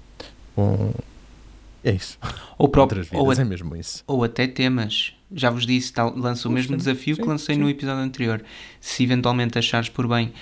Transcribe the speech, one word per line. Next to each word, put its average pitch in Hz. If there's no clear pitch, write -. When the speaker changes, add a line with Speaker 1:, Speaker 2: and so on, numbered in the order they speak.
Speaker 1:
Com, 101
é 117
isso. -
Speaker 2:
Ou 147
próprio, 131
Speaker 1:
Outras 82
vidas, -
Speaker 2:
ou 135
a-, 127
Speaker 1:
é 127
mesmo 87
isso. -
Speaker 2:
ou 127
até 123
temas. 127
Já 127
vos 117
disse, 123
tal, 117
lanço 123
o -
Speaker 1:
Sim, 123
Speaker 2:
mesmo 127
Speaker 1:
sim, -
Speaker 2:
desafio 147
que 185
Speaker 1:
sim, 156
Speaker 2:
lancei 147
Speaker 1:
sim. 147
Speaker 2:
no 143
episódio 135
anterior. 120
Se -
eventualmente 123
achares 117
por -
bem 117